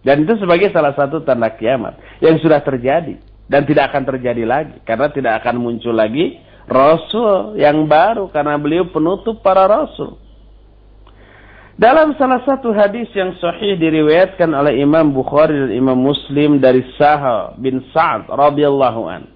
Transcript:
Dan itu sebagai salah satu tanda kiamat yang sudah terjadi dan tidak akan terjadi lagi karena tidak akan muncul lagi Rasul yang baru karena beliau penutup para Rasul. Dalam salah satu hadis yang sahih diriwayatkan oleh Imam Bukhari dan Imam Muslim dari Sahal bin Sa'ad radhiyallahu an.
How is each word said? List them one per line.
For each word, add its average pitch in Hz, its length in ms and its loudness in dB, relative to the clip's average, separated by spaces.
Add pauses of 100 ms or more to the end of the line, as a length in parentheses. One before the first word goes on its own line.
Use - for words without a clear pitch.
Dan 147 240 2
itu 202 160 0
sebagai 180 320 2
salah 147 240 0
satu 143 240 -2
tanda 117 320 -2
kiamat 113 480 -4 (160)
yang 160 240 2
sudah 156 240 4
terjadi 139 560 -2 (240)
dan 143 240 0
tidak 143 240 2
akan 139 160 -2
terjadi 123 400 -4
lagi 147 320 -4
karena 135 320 -2
tidak 117 320 -2
akan 120 160 -2
muncul 117 320 -6
lagi 113 480 -2 (240)
Rasul 185 960 0
yang 147 240 2
baru 185 480 0
karena 147 240 -2
beliau 160 320 -2
penutup 190 560 -4
para 190 240 4
Rasul. 220 480 -4 (1600)
Dalam 294 360 4
salah 254 320 -2
satu 269 320 -2
hadis 214 400 -2
yang 185 240 -4
sahih 175 320 -4
diriwayatkan 160 800 2
oleh 139 320 0
Imam 147 320 2
Bukhari 147 480 0
dan 110 80 -4
Imam 127 240 0
Muslim 143 640 0
dari 127 320 4
Sahal 143 640 0
bin 131 320 -4
Sa'ad 151 400 -2
radhiyallahu 139 800 0
an. 85 160 -14 (100)